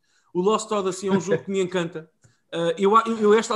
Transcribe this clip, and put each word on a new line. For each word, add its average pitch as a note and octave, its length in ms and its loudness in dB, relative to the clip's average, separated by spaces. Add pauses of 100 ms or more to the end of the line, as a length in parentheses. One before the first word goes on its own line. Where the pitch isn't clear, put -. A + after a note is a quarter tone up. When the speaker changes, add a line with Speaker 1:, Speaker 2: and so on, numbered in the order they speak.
(340)
Speaker 1:
O F3 80 -2
Lost G#3+ 300 0
Odyssey F#3+ 380 -4
é - 20 0
um F#3+ 100 2
jogo F#3 220 -2
Speaker 2:
<laughs> - 20 -20
Speaker 1:
que G3 60 -10
me G3 100 -2
encanta. E3+ 480 -6 (420)
Eh, E3+ 280 -2
eu G3 160 2
a-, A3+ 120 6
eu, A3+ 120 -4
eu G#3 140 6
esta, A3 220 2